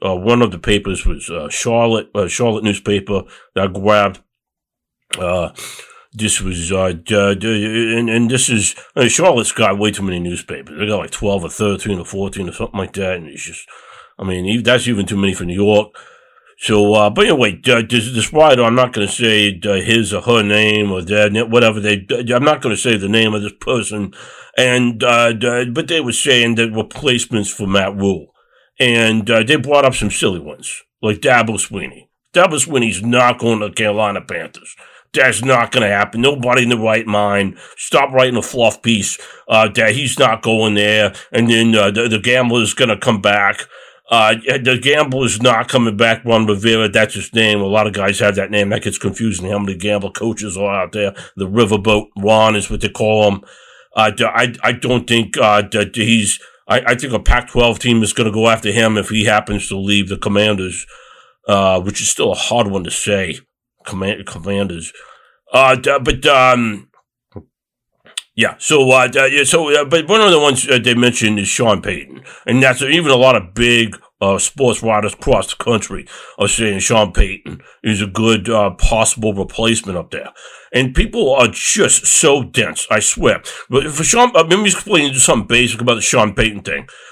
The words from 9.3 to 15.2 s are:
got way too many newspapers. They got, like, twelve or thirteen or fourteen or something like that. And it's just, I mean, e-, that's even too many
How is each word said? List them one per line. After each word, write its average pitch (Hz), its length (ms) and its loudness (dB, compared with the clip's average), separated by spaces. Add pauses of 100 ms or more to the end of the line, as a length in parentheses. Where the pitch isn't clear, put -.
got 101 260 0
way 104 140 0
too 98 120 -8
many 90 160 -4
newspapers. 87 600 -10
They 104 80 -4
got, 104 120 -2
like, 78 120 -10
twelve 98 320 -4
or 82 60 -10
thirteen 101 500 -4
or 85 60 -12
fourteen 98 420 -8
or 85 60 -12
something 113 260 -8
like 95 140 -8
that. 92 240 -6
And 82 100 -16
it's - 160 -16
just, - 240 -18 (500)
I - 60 -12
mean, 92 220 -6
e-, 110 160 -2
that's 117 260 2
even 101 180 -2
too 98 120 -4
many 98 160 0